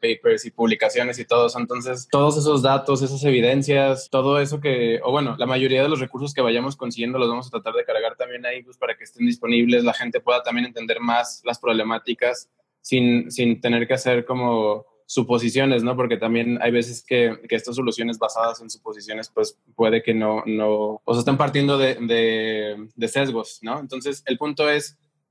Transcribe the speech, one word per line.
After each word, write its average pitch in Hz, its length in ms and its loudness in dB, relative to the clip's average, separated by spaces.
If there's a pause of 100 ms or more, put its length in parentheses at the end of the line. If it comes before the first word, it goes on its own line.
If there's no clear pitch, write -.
papers 113 420 2
y 113 60 -12
publicaciones 120 680 0
y 113 60 -10
todo 120 220 4
eso. 120 120 -4
Entonces, 123 520 -6
todos 147 260 4
esos 147 240 2
datos, 135 400 2
esas 135 240 -4
evidencias, 135 880 2
todo 135 280 2
eso 143 220 -2
que, 123 420 0
o 123 80 -2
bueno, 135 280 0
la 123 80 -2
mayoría 131 360 2
de 147 60 2
los 151 120 0
recursos 135 340 -6
que 135 80 0
vayamos 123 340 0
consiguiendo 120 420 -6
los 120 120 2
vamos 123 160 -6
a 127 40 -20
tratar 113 240 -6
de 120 100 0
cargar 113 320 -2
también 123 280 -8
ahí, 123 180 -8
pues, 123 140 -20
para 117 180 -4
que 113 100 -20
estén 120 200 -6
disponibles, 120 600 2
la 117 100 2
gente 120 260 -4
pueda 123 220 0
también 123 240 -2
entender 117 340 -6
más 120 460 -2
las 120 120 -4
problemáticas 117 920 -2 (320)
sin, 120 480 2
sin 120 280 0
tener 117 300 0
que 131 60 0
hacer 123 320 0
como 113 580 0 (220)
suposiciones, 120 760 2
¿no? 123 140 0
Porque 120 220 0
también 117 420 0
hay 117 120 2
veces 120 340 -2
que, 120 320 2 (100)
que 117 80 0
estas 120 200 -8
soluciones 117 420 -2
basadas 113 420 -2
en 113 80 -18
suposiciones, 107 640 -12
pues, - 280 -2 (180)
puede 113 260 2
que 117 100 0
no, 110 320 0
no, 107 580 -2
o 117 120 0
sea, 120 60 2
están 135 180 2
partiendo 143 400 2
de, 131 160 2
de, 110 1000 0
de 117 140 -4
sesgos, 123 540 -4
¿no? 123 180 -6
Entonces, 135 460 -8
el 131 100 -2
punto 151 320 -2
es 147 300 -2 (320)